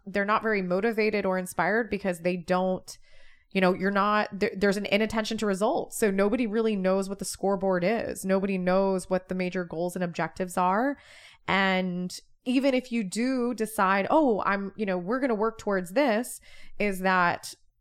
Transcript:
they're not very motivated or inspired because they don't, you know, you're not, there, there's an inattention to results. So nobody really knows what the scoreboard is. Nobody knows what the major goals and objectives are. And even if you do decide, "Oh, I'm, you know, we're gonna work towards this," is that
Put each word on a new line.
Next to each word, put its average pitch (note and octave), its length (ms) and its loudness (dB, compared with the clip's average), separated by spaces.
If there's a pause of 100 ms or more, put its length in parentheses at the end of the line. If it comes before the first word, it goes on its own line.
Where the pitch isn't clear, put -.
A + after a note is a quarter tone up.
they're G3+ 180 -2
not G#3+ 180 2
very G#3 200 0
motivated G#3 640 0
or F#3 100 2
inspired F#3 540 -2
because F#3+ 300 -2
they F3+ 160 0
don't, F#3 600 -2 (540)
you F#3+ 100 0
know, F#3 140 6
you're F#3+ 160 -2
not, G#3 420 2
there, G3+ 240 -2
there's G3 200 4
an G3+ 100 -4
inattention A3 520 0
to A3 80 -2
results. G#3 520 0
So G3+ 140 4
nobody G3+ 340 2
really A3 300 0
knows F#3+ 320 2
what F#3+ 100 -8
the F#3+ 60 -10
scoreboard F#3+ 600 0
is. - 400 -2
Nobody G3 320 2
knows F#3 540 2
what F#3 180 0
the F#3 60 -4
major F3+ 300 -2
goals E3+ 320 -4
and F3+ 80 -2
objectives F3 520 -4
are. G3+ 400 2 (520)
And F#3 680 0 (280)
even C4 280 2
if B3+ 200 -2
you A#3 100 0
do A#3+ 500 -2
decide, G3+ 580 0
"Oh, C#4 360 4
I'm, G3 300 -2
you G#3 100 -4
know, F#3 100 0
we're F#3+ 240 -2
gonna B3 140 0
work A3 240 -2
towards F#3 320 -2
this," A#3+ 500 0 (380)
is G3+ 220 -2
that F#3 520 2 (280)